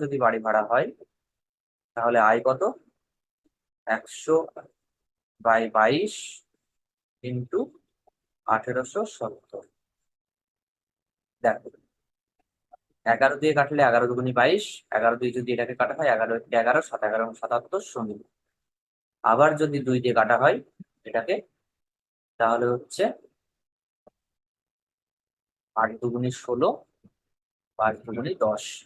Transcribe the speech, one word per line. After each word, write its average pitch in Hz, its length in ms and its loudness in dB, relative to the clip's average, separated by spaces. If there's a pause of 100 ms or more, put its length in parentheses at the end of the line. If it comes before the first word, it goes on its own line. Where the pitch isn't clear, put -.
যদি 139 220 -4
বাড়ি 113 220 2
ভাড়া 107 240 2
হয়, 135 180 2 (1080)
তাহলে 117 220 2 (100)
আয় 120 180 4
কত? 131 140 0 (1300)
একশো 113 480 -2 (1080)
বাই 113 160 4 (140)
বাইশ 139 400 2 (1080)
ইন্টু 127 380 -4 (840)
আঠেরোশো 123 540 -2 (160)
সত্তর। 104 460 -12 (1800)
দেখো, - 260 0 (1400)
এগারো 135 360 2
দিয়ে 151 160 2
কাটলে 143 320 0
এগারো 120 200 4
দুগুণে 127 300 -2
বাইশ, 170 260 2 (320)
এগারো 117 240 2
দুই 123 160 -2
যদি 123 180 -4
এটাকে 120 240 -4
কাটা - 180 0
হয়, 151 180 0
এগারো 113 180 -2 (280)
এগারো, 127 180 2 (100)
সাত 117 180 -8
এগারো, 110 180 -2 (140)
সাত 113 180 -8
আট 120 60 -4 (100)
দশ, 190 100 -4 (100)
শূন্য। 113 180 -6 (1120)
আবার 127 260 6 (120)
যদি 147 160 0 (100)
দুই 127 160 2
দিয়ে 120 160 0
কাটা 110 240 4
হয় 180 140 4 (520)
এটাকে, 113 260 -2 (1040)
তাহলে 117 340 2
হচ্ছে - 300 -4 (2750)
আট 113 140 2 (120)
দুগুণে 123 300 -4 (120)
ষোলো, 123 260 0 (1080)
পাঁচ 110 160 0 (100)
দুগুণে 117 260 -6 (120)
দশ। 107 200 -2 (220)